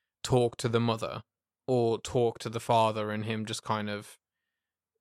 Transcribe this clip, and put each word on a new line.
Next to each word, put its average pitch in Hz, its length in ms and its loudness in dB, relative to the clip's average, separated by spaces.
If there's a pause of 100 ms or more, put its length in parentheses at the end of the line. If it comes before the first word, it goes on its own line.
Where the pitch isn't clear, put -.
(240)
talk 120 340 2
to - 100 -2
the 117 140 2
mother 113 400 -2 (460)
or 117 320 2
talk 120 400 0
to 120 100 -8
the 113 100 -6
father 110 520 2
and 107 120 -4
him 110 220 -4
just 110 180 -8
kind 107 260 -2
of 104 280 -10 (840)